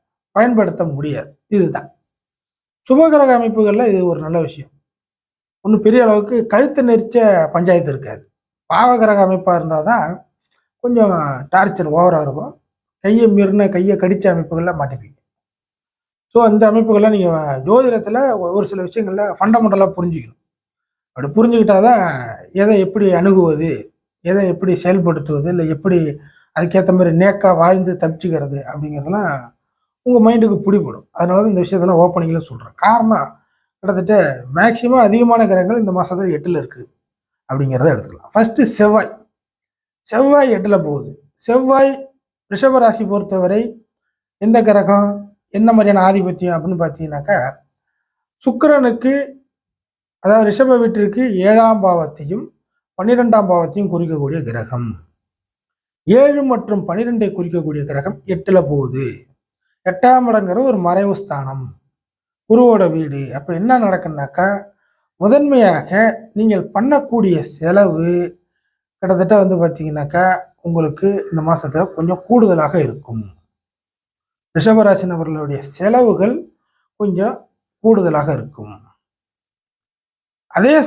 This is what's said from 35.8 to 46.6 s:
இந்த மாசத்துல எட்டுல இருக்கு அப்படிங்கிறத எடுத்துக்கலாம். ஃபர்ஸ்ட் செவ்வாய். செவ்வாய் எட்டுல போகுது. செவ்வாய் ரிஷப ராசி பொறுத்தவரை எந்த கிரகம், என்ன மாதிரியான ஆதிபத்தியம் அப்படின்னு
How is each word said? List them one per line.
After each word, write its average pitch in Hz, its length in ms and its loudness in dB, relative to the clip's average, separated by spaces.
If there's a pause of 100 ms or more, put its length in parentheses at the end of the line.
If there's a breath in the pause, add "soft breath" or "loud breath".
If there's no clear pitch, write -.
இந்த 190 160 -2
மாசத்துல 180 400 -4
எட்டுல 160 240 -4
இருக்கு - 200 -16 (680)
அப்படிங்கிறத 135 440 0
எடுத்துக்கலாம். - 400 -12
ஃபர்ஸ்ட் 226 260 2 (180)
செவ்வாய். 214 340 2 (1000)
செவ்வாய் 269 440 2
எட்டுல 190 220 0 (100)
போகுது. 143 240 -8 (340)
செவ்வாய் 269 460 2 (580)
ரிஷப 254 340 2
ராசி 220 280 0
பொறுத்தவரை 196 480 -2 (880)
எந்த 226 120 4 (120)
கிரகம், 202 380 2 (500)
என்ன 226 160 4
மாதிரியான 202 320 4
ஆதிபத்தியம் 180 480 0
அப்படின்னு 165 280 -6